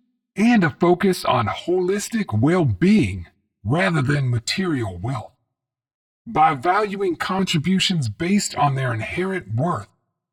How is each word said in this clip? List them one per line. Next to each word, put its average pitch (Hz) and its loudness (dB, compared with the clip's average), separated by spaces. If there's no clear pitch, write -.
and 220 4
a 156 0
focus 175 2
on 123 2
holistic 185 -2
well-being 143 2
rather 160 0
than 135 0
material 120 -4
wealth. 110 -8
By 156 2
valuing 190 -2
contributions 180 0
based 185 -2
on 143 2
their 131 -2
inherent 175 -6
worth 131 -2